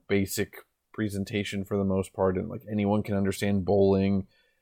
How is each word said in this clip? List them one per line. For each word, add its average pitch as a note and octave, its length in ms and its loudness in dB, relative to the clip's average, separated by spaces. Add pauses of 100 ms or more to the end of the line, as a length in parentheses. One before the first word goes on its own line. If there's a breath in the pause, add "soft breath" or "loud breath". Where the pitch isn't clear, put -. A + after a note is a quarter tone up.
basic G2 500 -2 (360)
presentation G2+ 720 -4
for G#2 100 -6
the G2+ 80 0
most F#2+ 300 -2
part, F#2+ 240 2
and, F2+ 120 -4
like, - 200 -12
anyone G#2 320 0
can G2+ 140 -4
understand G2 500 0
bowling, G2 600 4 (340)